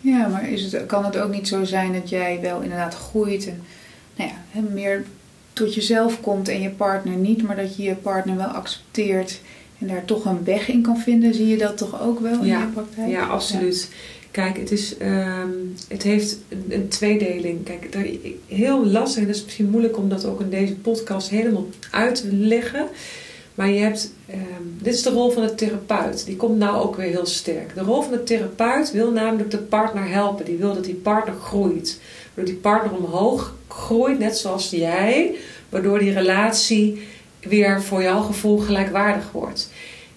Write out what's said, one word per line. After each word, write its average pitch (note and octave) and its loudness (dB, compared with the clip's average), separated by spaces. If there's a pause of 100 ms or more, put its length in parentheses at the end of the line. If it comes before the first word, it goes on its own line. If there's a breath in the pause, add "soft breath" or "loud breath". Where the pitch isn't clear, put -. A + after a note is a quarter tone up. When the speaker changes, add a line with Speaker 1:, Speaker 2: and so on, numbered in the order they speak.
Speaker 1:
Ja, B3+ 4
maar G3 -2
is G3 -2
het, - -4
kan G3+ 0
het G3 -2
ook G3+ 0
niet G3+ -4
zo G3 0
zijn F#3 0
dat F3+ -4
jij F3+ -2
wel F3 -4
inderdaad F3 -6
groeit G3+ -2
en, F3 -10 (520 loud breath)
nou - -6
ja, - -12 (140)
hè, G#3+ -6
meer G3+ -2 (480)
tot G#3+ 0
jezelf A3+ 2
komt G3 0
en G3 -2
je G3 -2
partner G3 0
niet, A3 2
maar G3+ -2
dat G3 -4
je G3 -6
je F#3+ 0
partner F#3+ -2
wel F#3 -2
accepteert - -4 (400 loud breath)
en G3+ -6
daar F#3 -4
toch A3 -2
een F3+ 0
weg G3+ 0
in B3 4
kan A#3 4
vinden? A#3 6
Zie A3 4
je A3 4
dat G#3 0
toch - -6
ook A#3 0
wel A#3 0
in F#3+ 0
Speaker 2:
Ja. A3+ 4
Speaker 1:
je A3 0
praktijk? G#3+ -4
Speaker 2:
Ja, F#3 0
absoluut. F#3 0
Speaker 1:
Ja. - -20 (340 loud breath)
Speaker 2:
Kijk, F#3+ -2
het - -4
is, - -2
ehm, F#3 -2 (380)
het G3 -8
heeft G#3 2 (120)
een, F#3+ -8
een G3 -2
tweedeling. F3+ 0
Kijk, - -10
daar, G3 -2 (420)
heel A#3+ 2
lastig, A3+ 2
en G3+ 2
dat G#3 0
is G3+ -6
misschien G3+ 0
moeilijk A3 4
om G3 0
dat F#3+ -2
ook G3 -2
in F#3+ -2
deze F#3+ 0
podcast G#3+ -2
helemaal G#3+ 2 (240)
uit A#3+ 2
te G3+ -2
leggen. A#3+ 2 (680 loud breath)
Maar G3 2
je G3+ 4
hebt, G#3+ 0 (180)
ehm, F#3+ -10 (380)
dit A#3 0
is A#3+ 0
de C4 2
rol A#3+ 4
van A#3 2
de A3 0
therapeut. G#3 -2
Die G3 -6
komt A3 2
nou G#3 4
ook G3 0
weer F#3 -2
heel F3 0
sterk. - -4
De F#3+ -6
rol A#3+ 2
van C#4+ -4
de A#3 -2
therapeut A#3 0
wil A3+ 2
namelijk A3 0
de G#3 -2
partner G#3 0
helpen. G3 0
Die E3+ -2
wil G3 0
dat F#3 -4
die F#3 -6
partner G#3+ 0
groeit. F3+ 0 (340 loud breath)
Waardoor F3+ -4
die - -10
partner G#3 2
omhoog F#3 0 (140)
groeit, B3+ 2
net A3 0
zoals F#3+ -4
jij. G3 2 (340 loud breath)
Waardoor G3+ 2
die G3 4
relatie G#3 4 (380 loud breath)
weer G3 4
voor F#3+ 0
jouw F#3+ 4
gevoel G#3 2
gelijkwaardig G3+ 2
wordt. - -6 (480 loud breath)